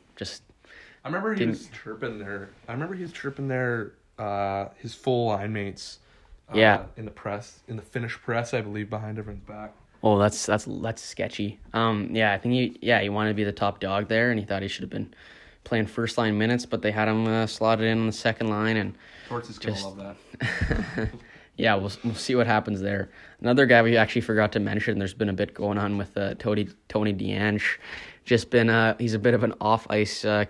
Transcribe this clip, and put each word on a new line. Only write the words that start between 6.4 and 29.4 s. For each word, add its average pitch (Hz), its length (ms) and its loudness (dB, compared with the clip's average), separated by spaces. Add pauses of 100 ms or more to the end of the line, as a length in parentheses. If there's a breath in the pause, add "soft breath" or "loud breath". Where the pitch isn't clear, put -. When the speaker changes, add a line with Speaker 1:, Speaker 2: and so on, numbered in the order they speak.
Speaker 2:
uh, - 80 -2
Speaker 1:
Yeah. 107 280 6 (120)
Speaker 2:
in 113 80 -12
the 101 60 -10
press, - 580 -10
in 120 80 -10
the 104 60 -10
Finnish 117 380 -8
press, 117 340 -4
I 120 60 0
believe, 104 280 -6
behind 107 300 -6
everyone's 104 260 -10
back. 107 280 -14 (300)
Speaker 1:
Oh, 107 160 8
that's, 104 280 4
that's, 104 200 2
that's 110 360 -8
sketchy. 101 560 -6 (140)
Um, 113 400 0
yeah, 110 200 2
I 98 60 0
think 120 160 0
he, 127 260 0
yeah, 113 200 4
he 101 80 -2
wanted 107 220 0
to 107 40 0
be 104 100 0
the 101 80 -2
top 101 280 -2
dog 98 280 -2
there, 113 220 2
and 113 80 0
he 101 80 -4
thought 98 160 -4
he 98 60 -4
should - 140 -8
have 95 80 -10
been 107 220 -6 (520 soft breath)
playing 110 220 0
first 117 300 -4
line 110 220 2
minutes, 120 260 2
but - 160 -4
they 107 120 0
had 107 160 2
him, 110 180 2
uh, 113 200 2
slotted 110 400 2
in 113 120 2
on 113 80 2
the 110 60 0
second 113 360 -2
line, 110 280 0
and 98 180 -2 (340 loud breath)
Speaker 2:
Torts 120 220 -8
is 110 80 -16
gonna 107 160 -4
Speaker 1:
just 98 100 -6
Speaker 2:
love 98 140 -12
that. - 1160 -4
Speaker 1:
<laughs> 117 40 -14 (400 soft breath)
Yeah, 110 180 4
we'll, 98 140 -2 (140)
we'll 113 100 -2
see - 200 -2
what 120 120 4
happens 107 360 0
there. 98 260 -2 (320 loud breath)
Another 127 240 6
guy 120 160 10
we 117 160 6
actually 110 240 4
forgot 107 320 2
to 107 80 0
mention, 104 380 -2
there's 98 160 -4
been 104 160 0
a - 20 0
bit 101 220 -4
going 104 240 -2
on 104 180 -2
with, 98 180 -6
uh, 98 200 -2
Tony, 104 340 0 (220)
Tony 107 240 0
DeAnge. 101 640 -2 (480 loud breath)
Just 117 240 2
been, 117 180 4
uh, 113 300 4
he's 117 160 0
a 110 40 0
bit 117 140 4
of 110 100 4